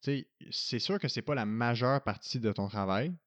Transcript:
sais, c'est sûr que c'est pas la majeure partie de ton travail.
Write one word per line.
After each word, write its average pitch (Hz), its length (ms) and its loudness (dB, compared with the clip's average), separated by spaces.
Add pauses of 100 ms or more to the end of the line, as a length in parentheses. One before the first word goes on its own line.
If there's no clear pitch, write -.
sais, 139 240 -2 (240)
c'est - 280 -2
sûr 196 200 0
que 170 100 0
c'est 160 140 -4
pas 147 120 -2
la 117 120 0
majeure 120 560 2
partie - 360 -4
de 110 140 2
ton 101 160 -2
travail. 104 440 0 (140)